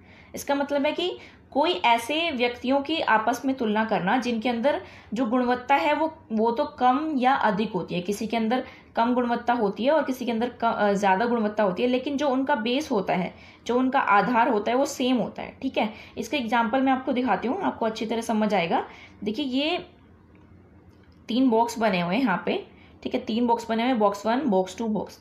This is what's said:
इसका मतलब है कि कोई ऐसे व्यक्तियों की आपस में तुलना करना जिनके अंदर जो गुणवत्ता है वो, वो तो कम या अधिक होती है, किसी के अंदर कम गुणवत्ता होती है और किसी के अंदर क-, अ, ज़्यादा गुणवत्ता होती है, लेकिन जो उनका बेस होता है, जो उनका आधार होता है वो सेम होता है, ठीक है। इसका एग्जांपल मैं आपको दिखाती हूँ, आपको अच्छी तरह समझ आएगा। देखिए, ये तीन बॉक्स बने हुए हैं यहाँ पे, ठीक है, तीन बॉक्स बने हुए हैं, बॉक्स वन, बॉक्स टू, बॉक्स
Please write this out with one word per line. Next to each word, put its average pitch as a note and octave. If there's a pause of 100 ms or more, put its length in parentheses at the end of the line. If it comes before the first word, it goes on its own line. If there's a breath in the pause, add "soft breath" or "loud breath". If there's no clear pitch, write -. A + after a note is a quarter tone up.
(360 loud breath)
इसका -
मतलब C#4+
है D4+
कि F4 (340 loud breath)
कोई D#4
ऐसे D4
व्यक्तियों B3
की D#4+
आपस A3
में C4+
तुलना A3
करना G3
जिनके A#3+
अंदर C4+ (320 loud breath)
जो A#3+
गुणवत्ता B3
है D4+
वो, D#4 (180)
वो A3
तो C4
कम C#4
या B3
अधिक G#3+
होती E3+
है, F3+
किसी G3+
के A#3
अंदर A#3 (320 loud breath)
कम A#3+
गुणवत्ता A#3+
होती G#3
है C#4
और D#4
किसी B3+
के A#3+
अंदर A#3 (100)
क-, A#3
अ, G#3
ज़्यादा G3
गुणवत्ता G#3+
होती G3
है, B3
लेकिन B3+
जो C#4+
उनका C4+
बेस B3
होता F#3+
है, F3+ (340 loud breath)
जो A#3
उनका C4
आधार A3+
होता G#3+
है A#3+
वो C#4
सेम B3+
होता G#3+
है, -
ठीक C4
है। G#3+ (240 loud breath)
इसका D4
एग्जांपल A#3+
मैं C4+
आपको C4
दिखाती A3
हूँ, F#4
आपको C4+
अच्छी A3
तरह A3+
समझ G#3+
आएगा। G3+ (380 loud breath)
देखिए, A3
ये C#4+ (1400)
तीन B3+
बॉक्स A#3
बने G3+
हुए F3
हैं C4+
यहाँ F#3+
पे, A#3+ (480 loud breath)
ठीक -
है, -
तीन A#3
बॉक्स A#3
बने A3+
हुए C4
हैं, B3
बॉक्स G3+
वन, A#3+
बॉक्स F#3+
टू, A#3
बॉक्स -